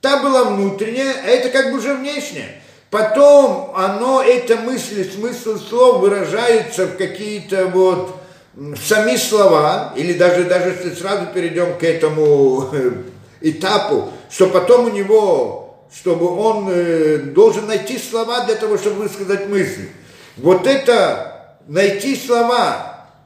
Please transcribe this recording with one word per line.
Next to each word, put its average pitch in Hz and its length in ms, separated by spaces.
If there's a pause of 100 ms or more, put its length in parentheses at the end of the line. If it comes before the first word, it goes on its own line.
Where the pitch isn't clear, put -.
Та 269 200
была 262 240
внутренняя, 220 680 (120)
а - 20
это 254 220
как 269 220
бы 269 80
уже 269 160
внешняя. 262 640 (280)
Потом 247 880
оно, 214 460
эта 240 360
мысль, 214 520
смысл 220 480
слов 233 420
выражается 202 880
в - 120
какие-то 196 680
вот, 185 480 (400)
м, 143 220
сами 220 400
слова, 165 800
или 170 180
даже, 175 300
даже 180 260
если 175 260
сразу 190 380
перейдём 170 440
к - 60
этому, 147 840
<laughs> 139 40
э, 127 180 (500)
этапу, 156 720 (160)
что - 180
потом 226 380
у 226 40
него, 196 920 (100)
чтобы 170 340
он, 202 420
э, 165 480
должен 196 500
найти 220 300
слова 226 480
для 220 100
того, 208 220
чтобы 202 260
высказать 196 440
мысль. 170 420 (480)
Вот 175 300
это - 920 (100)
найти 196 480
слова 233 920 (180)